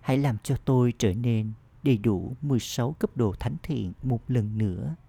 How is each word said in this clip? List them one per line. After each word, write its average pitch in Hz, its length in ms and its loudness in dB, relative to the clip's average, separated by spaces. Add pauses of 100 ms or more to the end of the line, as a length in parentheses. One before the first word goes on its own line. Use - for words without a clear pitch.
Hãy 135 180 0
làm 139 240 2
cho 135 220 0
tôi 123 340 4
trở 98 160 2
nên 110 380 0 (300)
đầy 131 160 4
đủ 107 420 0
mười 139 200 0
sáu 123 320 -4
cấp - 240 -2
độ 110 240 0
thánh 139 220 -4
thiện 110 300 -4 (100)
một 127 260 -2
lần 110 300 0
nữa. 110 380 -2 (120)